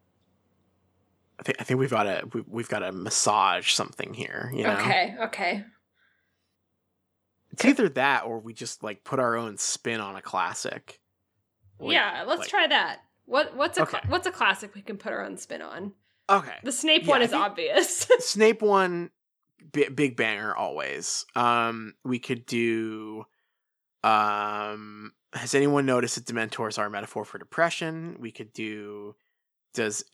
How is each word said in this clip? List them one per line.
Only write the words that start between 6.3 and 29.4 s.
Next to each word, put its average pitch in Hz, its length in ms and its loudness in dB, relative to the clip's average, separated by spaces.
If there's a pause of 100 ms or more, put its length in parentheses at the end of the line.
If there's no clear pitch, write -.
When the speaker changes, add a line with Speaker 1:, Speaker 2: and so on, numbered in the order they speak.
Speaker 1:
It's - 120 -2
Speaker 2:
Okay. 247 80 8
Speaker 1:
either 240 200 4
that 127 340 2
or 117 140 -6
we 113 140 -12
just, - 300 -12
like, 107 220 -8
put 135 140 -2
our 120 180 2
own 113 200 -4
spin - 440 -4
on 98 160 -8
a 95 60 -12
classic. - 800 -6 (800)
Like, - 160 -2
Speaker 2:
Yeah, - 320 0
let's 320 140 -2
Speaker 1:
like - 80 -6
Speaker 2:
try 359 180 2
that. 208 340 0 (240)
What, - 320 0
what's 294 220 -2
a - 80 4
cla- - 140 -4
Speaker 1:
Okay. - 80 -6
Speaker 2:
what's 359 180 0
a 466 60 -2
classic - 420 0
we 202 80 -16
can 208 160 -10
put 202 140 -8
our 202 120 -4
own 196 120 -10
spin - 260 -12
on? 170 300 -10 (380)
Speaker 1:
Okay. 147 320 2
Speaker 2:
The 262 100 -4
Snape 311 320 4
Speaker 1:
Yeah, - 60 2
Speaker 2:
one 269 120 6
Speaker 1:
I - 20 6
Speaker 2:
is 233 60 2
Speaker 1:
think - 120 2
Speaker 2:
obvious. 202 720 0
<laughs> 240 60 10
Speaker 1:
Snape 220 420 6
one, 185 480 4 (600)
bi-, 143 160 4
big 135 280 2
banger 107 380 0
always. 69 720 -4 (100)
Um, 117 600 2 (100)
we 127 140 0
could 117 280 -6
do, 110 800 -2 (800)
um, 107 1080 0 (200)
has 120 220 -4
anyone 143 320 4
noticed 123 300 2
that 117 160 -10
Dementors 113 460 -4
are 104 80 0
a 104 40 -6
metaphor 104 340 -6
for - 140 -14
depression? 165 840 -4
We 113 100 -10
could 110 220 -16
do, 104 640 -10 (600)